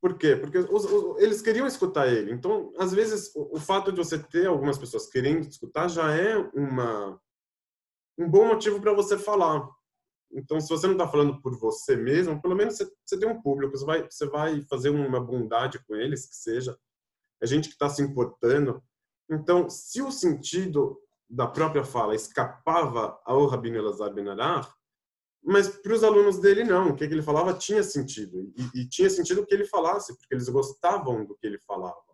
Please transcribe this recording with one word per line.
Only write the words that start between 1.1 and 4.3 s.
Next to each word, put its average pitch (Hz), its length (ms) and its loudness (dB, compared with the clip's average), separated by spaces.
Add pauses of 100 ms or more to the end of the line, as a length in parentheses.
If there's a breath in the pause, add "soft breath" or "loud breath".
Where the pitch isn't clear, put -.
eles 214 220 4
queriam 226 240 2
escutar 185 400 0
ele. 110 260 0
Então, 180 460 -4
às 185 140 0
vezes, 214 420 -2
o, 151 220 -8
o 156 40 -4
fato 196 320 0
de 180 60 -4
você 165 200 -2
ter 170 280 0